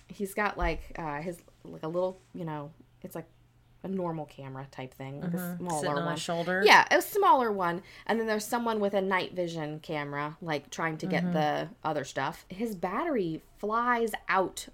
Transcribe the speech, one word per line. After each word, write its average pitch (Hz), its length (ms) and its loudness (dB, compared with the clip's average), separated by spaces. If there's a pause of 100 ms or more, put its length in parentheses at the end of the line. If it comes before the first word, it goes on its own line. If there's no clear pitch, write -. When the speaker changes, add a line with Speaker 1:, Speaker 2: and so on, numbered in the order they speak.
Speaker 1:
he's 196 240 -6
got, 208 240 -2
like, 165 420 -2
uh, 151 220 -4
his, 175 160 -6 (280)
like, 160 180 -12
a 156 60 -4
little, 185 320 0 (120)
you 175 120 -8
know, 151 260 -6 (320)
it's 180 120 -14
like 165 120 -8 (560)
a 180 60 -8
normal 175 380 -2
camera 135 440 -12
type 131 240 -10
thing, 135 260 -10
like 175 140 -4
a - 20 -2
Speaker 2:
Mm-hmm. 175 200 -6 (100)
Speaker 1:
smaller 160 160 0
Speaker 2:
Sitting 147 140 0
on 170 80 0
Speaker 1:
one. 170 100 -2
Speaker 2:
his 165 80 -6
shoulder? 175 420 0
Speaker 1:
Yeah, 370 260 10
a 320 120 6
smaller 302 500 4
one. 180 300 0 (240)
And 220 120 2
then 226 80 0
there's 214 180 0
someone 233 360 0
with 202 140 2
a 202 80 4
night 190 320 0
vision 165 460 -4
camera, 147 640 -4
like, 151 280 -4
trying 160 280 -2
to - 80 -4
get 175 160 2
Speaker 2:
Mm-hmm. 175 120 0
Speaker 1:
the 151 340 2 (160)
other 147 200 0
stuff. 143 440 -4
His 214 260 -4
battery 190 680 -2 (160)
flies 233 540 2 (160)
out 185 460 2